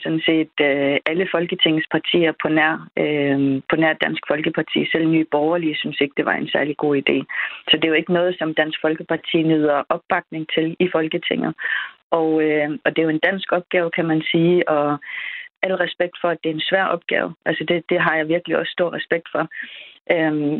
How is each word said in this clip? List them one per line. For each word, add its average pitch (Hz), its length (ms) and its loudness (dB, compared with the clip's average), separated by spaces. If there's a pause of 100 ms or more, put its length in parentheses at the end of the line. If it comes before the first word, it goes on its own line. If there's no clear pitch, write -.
sådan 160 220 -2
set, 160 360 2
øh, 143 440 2
alle 180 260 0
Folketingets 170 600 0
partier 165 400 2 (100)
på 160 60 0
nær, 160 400 0 (100)
øh, 139 720 2
på 165 60 0
nær 156 180 4
Dansk 156 340 -4
Folkeparti. 156 520 -2 (120)
Selv 165 160 2
Nye 160 240 4
Borgerlige 156 440 0
synes 151 260 -4
ikke, 143 160 0
det 156 80 0
var - 80 2
en - 140 -4
særlig 143 300 -2
god 147 260 2
idé. 139 140 2 (520)
Så 165 80 4
det 156 60 -4
er 165 100 4
jo 160 80 4
ikke 175 120 0
noget, 180 260 2
som 156 140 -4
Dansk 156 280 -2
Folkeparti 160 640 0
nyder 151 460 2
opbakning 165 560 -4 (100)
til 165 240 0
i 185 120 2
Folketinget. 160 640 -2 (580)
Og, 160 320 2
øh, 151 260 0 (160)
og - 100 0
det - 60 0
er - 20 4
jo 160 140 0
en 170 120 0
dansk 196 220 -4
opgave, 175 400 0
kan 170 140 -2
man 160 160 0 (100)
sige, 175 380 4
og 147 280 0 (680)
al 185 120 0
respekt 175 460 -2
for, 175 80 0
at 165 140 -2
det 160 60 -2
er 160 40 -2
en 156 160 -6
svær 190 140 2
opgave. - 500 -2 (120)
Altså, 165 220 -2
det, 175 220 0
det 175 120 2
har 160 140 2
jeg 156 120 0
virkelig 165 300 0
også 165 140 -2
stor 175 220 -2
respekt 165 380 -4
for. 156 120 -2 (720)
Øhm, 151 460 2